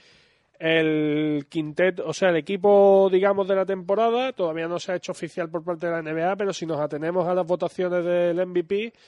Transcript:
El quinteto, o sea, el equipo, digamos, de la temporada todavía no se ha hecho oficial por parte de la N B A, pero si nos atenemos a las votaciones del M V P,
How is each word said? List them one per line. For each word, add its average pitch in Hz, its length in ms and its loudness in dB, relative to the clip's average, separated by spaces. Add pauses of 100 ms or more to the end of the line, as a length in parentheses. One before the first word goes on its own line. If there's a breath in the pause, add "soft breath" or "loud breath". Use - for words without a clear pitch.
(580 soft breath)
El 151 920 0
quinteto, 170 580 -2
o 156 60 -4
sea, 185 160 2
el 170 80 2
equipo, 196 720 6
digamos, 196 360 2
de 196 80 2
la 190 100 0
temporada 214 680 -2
todavía 165 380 -4
no 175 100 -4
se 185 140 -8
ha - 20 -4
hecho - 160 -10
oficial 170 380 -8
por 165 140 -8
parte 175 220 -6
de 170 60 -2
la 165 80 -2
N 156 140 -8
B 165 100 -2
A, 190 120 0
pero 196 180 -4
si 165 120 -8
nos 160 140 -4
atenemos 160 480 -2
a 180 80 0
las 185 100 0
votaciones 175 600 -4
del 175 340 0
M 180 140 -4
V 180 100 0
P, 208 300 -4 (140 soft breath)